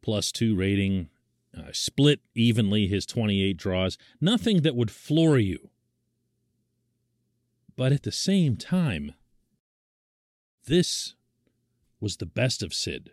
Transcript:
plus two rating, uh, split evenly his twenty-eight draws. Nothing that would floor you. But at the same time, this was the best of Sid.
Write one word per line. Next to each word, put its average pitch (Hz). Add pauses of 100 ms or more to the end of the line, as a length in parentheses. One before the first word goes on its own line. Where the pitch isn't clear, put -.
plus 104
two 110
rating, 95 (480)
uh, -
split - (140)
evenly 107
his 95
twenty-eight 98
draws. 92 (220)
Nothing 208
that 143
would 120
floor 156
you. 98 (2000)
But 131
at 143
the 113
same 175
time, 104 (1500)
this - (840)
was 101
the -
best 120
of 87
Sid. -